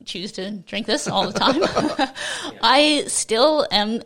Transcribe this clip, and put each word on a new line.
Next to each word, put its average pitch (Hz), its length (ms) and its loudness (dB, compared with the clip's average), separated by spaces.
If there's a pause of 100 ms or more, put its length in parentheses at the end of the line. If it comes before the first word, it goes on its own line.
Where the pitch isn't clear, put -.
choose 180 280 -10
to 190 180 -8
drink 202 340 -8
this 214 220 -2
all 185 240 0
the - 80 -4
time, 262 200 4
<laughs> - 1000 -2
I 285 460 4
still 277 640 2
am 208 340 0